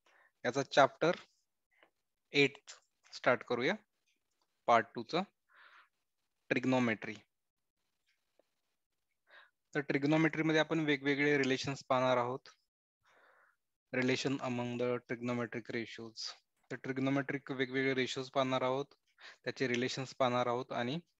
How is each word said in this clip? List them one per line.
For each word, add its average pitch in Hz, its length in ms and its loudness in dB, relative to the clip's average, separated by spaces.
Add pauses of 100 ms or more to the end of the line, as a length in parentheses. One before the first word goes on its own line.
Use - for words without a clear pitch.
(440)
याचा 123 180 0
chapter 147 540 4 (1160)
एट 143 240 4 (560)
start 123 360 2
करूया, 123 260 0 (920)
Part 117 260 6
two 120 160 -8
चा, 170 120 0 (1300)
trigonometry. 123 640 0 (2500)
तर 151 140 0
trigonometry 156 540 2
मध्ये 156 180 4
आपण 160 260 0
वेगवेगळे 143 520 2
relations 135 500 -2
पाहणार 127 280 4
आहोत. 123 320 -2 (1400)
Relation 127 420 0 (120)
among 120 320 -4
the 123 80 0 (220)
trigonometric 120 680 -6
ratios. 113 500 -10 (460)
तर 135 120 -6
trigonometric 135 680 -2
वेगवेगळे 135 440 -2
ratios 131 360 -4
पाहणार 131 320 0
आहोत, 131 320 -2 (500)
त्याचे 127 240 -2
relations 123 500 -2
पाहणार 123 280 2
आहोत 120 260 -4
आणि 123 260 -4 (220)